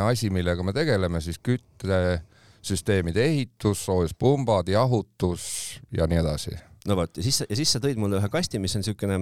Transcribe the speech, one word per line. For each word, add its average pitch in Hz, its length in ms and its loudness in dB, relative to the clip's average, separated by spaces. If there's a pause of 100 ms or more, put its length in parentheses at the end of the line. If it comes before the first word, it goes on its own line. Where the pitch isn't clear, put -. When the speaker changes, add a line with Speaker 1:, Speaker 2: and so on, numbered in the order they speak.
Speaker 1:
asi, 113 240 0
millega 87 340 0
me 98 100 -2
tegeleme, 101 460 0
siis 82 220 -6
küttesüsteemide 92 1800 -2
ehitus, 131 600 0
soojuspumbad, 101 840 2
jahutus 98 760 0 (460)
ja 82 180 0
nii 85 120 4
edasi. 76 320 -2 (360)
Speaker 2:
No 101 80 2
vot, 85 160 -2
ja 85 120 -6
siis 135 160 0
sa, 123 80 -6
ja 104 80 -2
siis 156 160 0
sa 127 80 -2
tõid 139 200 -2
mulle 101 160 0
ühe 101 120 0
kasti, 165 320 -2
mis 92 140 -2
on 98 100 -4
siukene, 98 360 -2